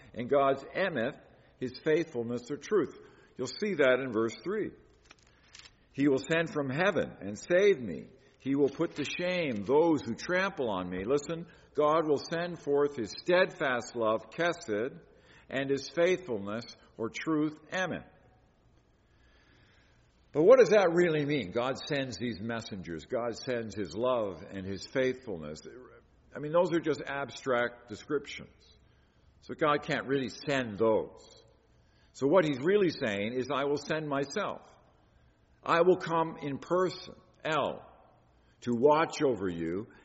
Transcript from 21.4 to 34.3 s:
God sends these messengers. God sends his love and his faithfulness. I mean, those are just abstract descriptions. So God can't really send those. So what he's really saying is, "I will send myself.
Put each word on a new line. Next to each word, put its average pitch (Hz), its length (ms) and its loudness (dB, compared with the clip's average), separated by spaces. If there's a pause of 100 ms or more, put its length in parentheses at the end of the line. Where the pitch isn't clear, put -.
God 123 380 -2
sends 135 300 -4
these 117 220 -4
messengers. 104 640 -8
God 120 300 -4
sends 117 380 -6
his 92 220 -6
love 107 580 -2
and 95 100 -8
his 95 220 -8
faithfulness. 98 760 -4 (720)
I - 20 -14
mean, 151 140 -8
those 175 200 2
are 170 80 2
just 143 220 -2
abstract 127 880 -4
descriptions. - 640 -8 (880)
So - 140 -12
God 147 260 2
can't 123 240 -4
really 131 240 -2
send 123 480 -4
those. 107 560 0 (800)
So - 120 -2
what 170 200 6
he's 139 140 -2
really 185 300 2
saying 107 440 -2
is, 127 180 -4
"I 131 140 -2
will 143 120 0
send 156 320 -6
myself. 143 520 -4 (1000)